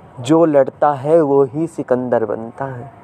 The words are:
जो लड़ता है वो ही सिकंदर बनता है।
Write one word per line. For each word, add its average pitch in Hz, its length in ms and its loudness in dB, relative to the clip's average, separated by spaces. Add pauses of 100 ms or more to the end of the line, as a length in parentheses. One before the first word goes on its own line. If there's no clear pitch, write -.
(200)
जो 156 260 2
लड़ता 147 480 2
है 147 280 2
वो 139 220 2
ही 139 240 -4
सिकंदर 123 580 -2
बनता 113 400 -6
है। 127 280 -14 (100)